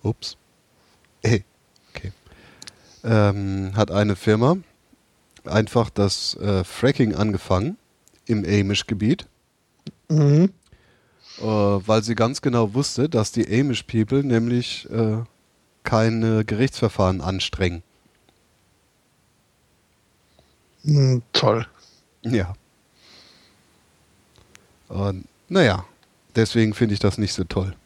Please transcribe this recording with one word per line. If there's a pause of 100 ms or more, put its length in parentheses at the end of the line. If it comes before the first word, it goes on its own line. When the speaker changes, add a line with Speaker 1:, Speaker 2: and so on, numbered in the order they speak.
Speaker 1:
ups, (460)
<laughs>
äh, (560)
okay, (920)
ähm,
hat
eine
Firma (880)
einfach
das,
äh,
Fracking
angefangen (480)
im
Amish-Gebiet, (840)
Speaker 2:
Mhm. (880)
Speaker 1:
äh,
weil
sie
ganz
genau
wusste,
dass
die
Amish-People
nämlich,
äh, (640)
keine
Gerichtsverfahren
anstrengen. (3000)
Speaker 2:
Hm, (100)
toll. (580)
Speaker 1:
Ja. (2250)
Und, (220)
naja, (500)
deswegen
finde
ich
das
nicht
so
toll. (120)